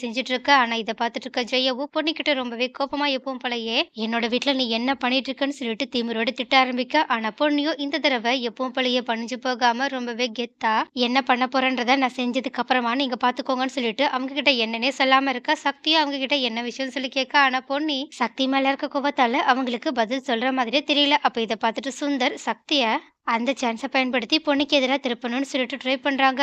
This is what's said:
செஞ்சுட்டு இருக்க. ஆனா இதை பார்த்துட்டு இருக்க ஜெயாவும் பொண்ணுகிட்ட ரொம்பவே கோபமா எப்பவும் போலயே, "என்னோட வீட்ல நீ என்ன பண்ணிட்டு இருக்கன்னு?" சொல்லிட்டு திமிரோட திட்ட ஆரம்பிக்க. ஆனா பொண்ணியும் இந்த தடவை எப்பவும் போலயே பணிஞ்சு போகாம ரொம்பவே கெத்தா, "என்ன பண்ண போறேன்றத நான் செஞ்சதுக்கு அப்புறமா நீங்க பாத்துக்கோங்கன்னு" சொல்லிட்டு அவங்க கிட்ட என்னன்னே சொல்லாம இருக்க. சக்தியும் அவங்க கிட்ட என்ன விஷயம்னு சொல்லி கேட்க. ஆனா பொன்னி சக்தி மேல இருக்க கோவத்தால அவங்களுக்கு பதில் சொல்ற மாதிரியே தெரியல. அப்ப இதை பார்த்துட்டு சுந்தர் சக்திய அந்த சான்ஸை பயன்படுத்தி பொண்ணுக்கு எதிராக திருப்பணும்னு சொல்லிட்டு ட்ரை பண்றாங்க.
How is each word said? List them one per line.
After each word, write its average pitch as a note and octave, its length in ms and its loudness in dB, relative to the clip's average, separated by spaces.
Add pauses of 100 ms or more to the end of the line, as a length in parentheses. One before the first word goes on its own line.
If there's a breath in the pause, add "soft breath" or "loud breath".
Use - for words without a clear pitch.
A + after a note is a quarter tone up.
செஞ்சுட்டு B3+ 320 -4
இருக்க. B3+ 240 0
ஆனா A#3 180 4
இதை A3+ 240 -4
பார்த்துட்டு A#3 280 -4
இருக்க B3+ 160 -4
ஜெயாவும் B3+ 500 0
பொண்ணுகிட்ட D4+ 420 -2
ரொம்பவே B3 320 -2 (100)
கோபமா C#4+ 320 -2
எப்பவும் C4 340 -4
போலயே, A#3 360 -2 (180)
"என்னோட A3+ 320 -2
வீட்ல A#3+ 240 0
நீ C4 160 0
என்ன A#3+ 260 0
பண்ணிட்டு B3+ 360 -2
இருக்கன்னு?" C#4 280 -4
சொல்லிட்டு A#3 360 -6
திமிரோட A#3 380 -2
திட்ட B3 260 0
ஆரம்பிக்க. B3+ 500 2
ஆனா A3 220 -2 (100)
பொண்ணியும் D4 460 2
இந்த D4 180 -2
தடவை A#3+ 300 2 (160)
எப்பவும் B3 260 -6
போலயே B3+ 320 0
பணிஞ்சு A#3 320 -4
போகாம B3+ 480 2
ரொம்பவே B3 420 -4
கெத்தா, A#3 460 -2 (240)
"என்ன B3 300 2
பண்ண B3+ 160 4 (100)
போறேன்றத C4 480 2
நான் B3 160 -2
செஞ்சதுக்கு B3 440 -2
அப்புறமா A#3+ 300 2
நீங்க B3+ 300 -2
பாத்துக்கோங்கன்னு" B3+ 540 0
சொல்லிட்டு A#3 280 0
அவங்க C4 280 -2
கிட்ட C#4+ 260 2
என்னன்னே A3+ 400 -2
சொல்லாம C4+ 280 6
இருக்க. C4 380 -2
சக்தியும் D#4 360 2
அவங்க C#4 160 -2
கிட்ட C4+ 200 0 (100)
என்ன A#3 220 -4
விஷயம்னு C4 280 -6
சொல்லி C4 200 -4
கேட்க. C4 220 0
ஆனா C4 260 4
பொன்னி C#4+ 340 -2 (140)
சக்தி B3+ 320 -2
மேல C4+ 220 2
இருக்க C4+ 260 -2
கோவத்தால C#4 520 2
அவங்களுக்கு B3 540 0
பதில் B3+ 300 -2
சொல்ற B3+ 300 0
மாதிரியே B3+ 260 0
தெரியல. D4 360 4
அப்ப A#3 260 0
இதை A3 120 -2
பார்த்துட்டு A#3+ 380 -4
சுந்தர் C#4+ 500 -2
சக்திய B3 480 0 (320)
அந்த A#3+ 240 0
சான்ஸை A#3+ 400 -2
பயன்படுத்தி B3+ 460 0
பொண்ணுக்கு D4 380 0
எதிராக C4 220 2
திருப்பணும்னு B3 500 -4
சொல்லிட்டு C4 300 -4
ட்ரை C4 180 -2
பண்றாங்க. C4+ 460 2